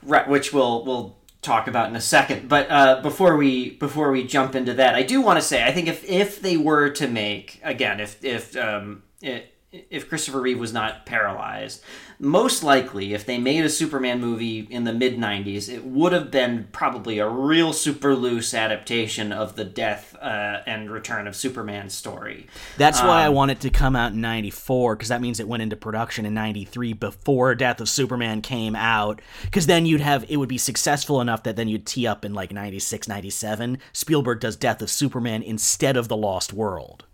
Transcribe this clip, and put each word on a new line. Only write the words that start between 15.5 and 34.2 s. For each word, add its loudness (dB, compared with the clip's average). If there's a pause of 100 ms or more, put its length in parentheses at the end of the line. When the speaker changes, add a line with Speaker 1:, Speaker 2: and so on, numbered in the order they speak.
Speaker 1:
it -12
would 2
have 0
been 0
probably -4
a 0
real 2
super 0
loose -2
adaptation -2
of -6
the -6
death, -6
uh, -4
and -8
return -6
of -10
Superman -8
story. -12 (320)
Speaker 2:
That's 6
why 6
I 6
Speaker 1:
Um, 4
Speaker 2:
want 4
it -4
to 0
come 6
out 0
in -2
ninety-four, 0
'cause -10
that 0
means -4
it -6
went -4
into -4
production -6
in -4
ninety-three -6
before 2
Death 0
of -4
Superman -2
came -4
out, 0 (300)
'cause 2
then 4
you'd 4
have, 2
it -2
would 0
be -4
successful 0
enough -2
that -4
then -2
you'd -4
tee -2
up -2
in, -8
like, -8
ninety-six, -8
ninety-seven. -6 (120)
Spielberg 0